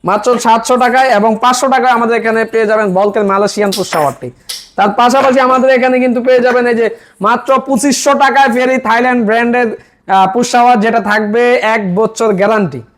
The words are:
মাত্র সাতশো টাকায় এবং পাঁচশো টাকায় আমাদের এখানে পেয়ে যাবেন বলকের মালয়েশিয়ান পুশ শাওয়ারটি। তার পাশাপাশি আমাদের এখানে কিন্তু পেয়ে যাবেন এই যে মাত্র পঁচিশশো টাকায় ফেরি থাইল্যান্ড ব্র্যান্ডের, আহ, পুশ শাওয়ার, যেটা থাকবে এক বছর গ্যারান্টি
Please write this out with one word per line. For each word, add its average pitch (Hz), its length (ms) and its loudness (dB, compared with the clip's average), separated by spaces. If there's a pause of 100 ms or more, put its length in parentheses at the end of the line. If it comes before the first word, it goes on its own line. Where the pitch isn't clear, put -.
(100)
মাত্র 208 160 0 (180)
সাতশো 226 300 2 (100)
টাকায় 262 240 2 (100)
এবং 220 120 2 (120)
পাঁচশো 247 320 0
টাকায় 247 240 2
আমাদের 233 220 0
এখানে 226 200 -2 (120)
পেয়ে 226 180 0
যাবেন 214 160 0 (120)
বলকের 208 320 0
মালয়েশিয়ান 202 460 0
পুশ 190 180 -6
শাওয়ারটি। 139 340 -2 (480)
তার 202 140 0 (100)
পাশাপাশি 262 380 2 (100)
আমাদের 262 280 2
এখানে 254 280 0
কিন্তু 247 220 0
পেয়ে 254 200 4
যাবেন 247 260 0
এই 226 80 0
যে 226 60 0 (400)
মাত্র 240 240 -2 (160)
পঁচিশশো 277 460 0 (120)
টাকায় 277 320 2
ফেরি 254 200 0 (120)
থাইল্যান্ড 247 400 0
ব্র্যান্ডের, 233 440 0
আহ, - 600 -2
পুশ 240 180 0
শাওয়ার, 247 320 4
যেটা 226 160 0 (100)
থাকবে 214 320 -2 (320)
এক 220 60 -2 (180)
বছর 220 300 -2 (120)
গ্যারান্টি 196 400 -2 (180)